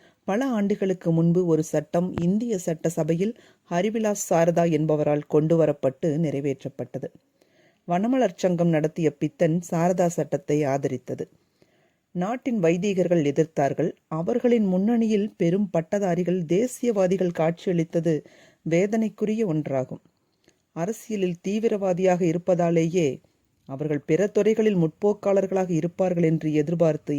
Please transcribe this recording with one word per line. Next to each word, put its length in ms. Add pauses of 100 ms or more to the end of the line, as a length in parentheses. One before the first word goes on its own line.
(280)
பல 200
ஆண்டுகளுக்கு 640
முன்பு 340
ஒரு 160
சட்டம் 460 (100)
இந்திய 400
சட்டசபையில் 760 (360)
ஹரிவிலாஸ் 540
சாரதா 460
என்பவரால் 580
கொண்டுவரப்பட்டு 920
நிறைவேற்றப்பட்டது. 920 (800)
வனமலர் 480
சங்கம் 360
நடத்திய 400
பித்தன் 500
சாரதா 460
சட்டத்தை 560
ஆதரித்தது. 600 (880)
நாட்டின் 480
வைதீகர்கள் 640
எதிர்த்தார்கள். 680 (200)
அவர்களின் 560
முன்னணியில் 680
பெரும் 360
பட்டதாரிகள், 760
தேசியவாதிகள் 920
காட்சியளித்தது 800 (500)
வேதனைக்குரிய 800
ஒன்றாகும். 560 (720)
அரசியலில் 640
தீவிரவாதியாக 840
இருப்பதாலேயே 840 (600)
அவர்கள் 320
பிற 260
துறைகளில் 520
முற்போக்காளர்களாக 920
இருப்பார்கள் 560
என்று 260
எதிர்பார்த்து 680